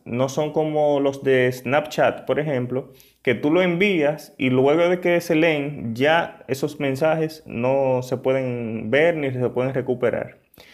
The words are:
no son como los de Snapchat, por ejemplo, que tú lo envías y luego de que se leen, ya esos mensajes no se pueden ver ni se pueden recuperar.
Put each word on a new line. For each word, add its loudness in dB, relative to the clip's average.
no -2
son -4
como 0
los -2
de 4
Snapchat, 0
por 0
ejemplo, -4
que 2
tú 0
lo 4
envías 0
y 0
luego 4
de 2
que 2
se 0
leen, 0
ya 0
esos -4
mensajes -2
no 0
se -4
pueden -2
ver 4
ni -2
se -2
pueden -2
recuperar. -2